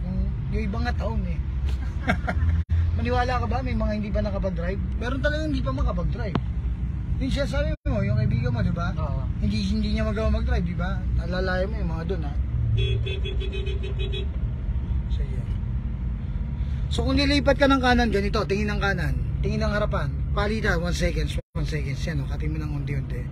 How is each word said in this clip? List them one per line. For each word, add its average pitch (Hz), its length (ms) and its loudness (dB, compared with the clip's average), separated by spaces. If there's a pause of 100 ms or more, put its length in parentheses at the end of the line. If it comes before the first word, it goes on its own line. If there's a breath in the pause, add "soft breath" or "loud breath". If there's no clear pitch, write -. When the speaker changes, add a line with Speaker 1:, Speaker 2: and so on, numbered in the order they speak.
Speaker 1:
Yung, 185 160 -2 (320)
yung 220 160 0
ibang 214 160 -2
nga 240 80 0
taon 226 320 0
eh. - 160 -2 (640)
<laughs> - 960 2
Maniwala 247 400 2
ka 233 80 0
ba? 247 160 0
May 240 160 0
mga 214 160 2
hindi 208 160 -2
pa 208 80 2
nakapag-drive? 190 800 -2
Meron 226 240 -2
talagang 302 320 0
hindi - 80 0
pa 220 80 -2
makapag-drive. 196 640 0 (880)
Yung 262 80 -2
siya 277 160 0
sabi 285 240 -2 (160)
mo, - 160 0
yung 202 160 2
kaibigan - 320 2
mo, 208 160 0
di 175 80 0
ba? 170 240 -2
Speaker 2:
Oo. 156 240 -2 (240)
Speaker 1:
Hindi, 208 240 0
hindi 208 240 0
niya 220 160 0
magawa 214 320 2
mag-drive, - 240 2
di 170 80 -2
ba? 175 240 -2 (240)
Alalayan 185 480 0
mo 185 80 -4
yung 175 160 0
mga 165 160 -2
dun, 190 160 0
ha? 143 80 -2 (2750)
So, - 80 0
yun. - 260 -2 (1400 loud breath)
So, - 160 0
kung 269 160 4
nilipat 277 400 4
ka 277 80 8
ng 269 80 6
kanan, 247 320 4
ganito, 202 400 2
tingin 208 240 2
ng 202 80 0
kanan, 190 320 2 (320)
tingin 214 160 0
ng 214 80 2
harapan, 208 400 0 (240)
palitan, 208 480 2
one 170 160 0
seconds, 156 400 0 (160)
one 151 160 0
seconds, 139 320 -2
yan, 147 240 -2
oh, - 20 -6
katin 151 240 -2
mo 156 60 -2
ng 151 160 -2
unti-unti. 139 480 -2 (100)